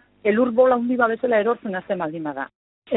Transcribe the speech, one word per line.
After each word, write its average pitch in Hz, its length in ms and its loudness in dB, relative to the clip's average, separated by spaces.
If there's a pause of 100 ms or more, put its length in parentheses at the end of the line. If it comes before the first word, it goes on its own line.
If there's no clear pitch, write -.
(320)
elur 240 220 2
bola 254 240 4
handi 240 220 -2
bat 233 140 2
bezala 226 280 0
erortzen 226 320 -4
hasten 185 240 -6
baldin 160 320 -6
bada. 135 160 -8 (500)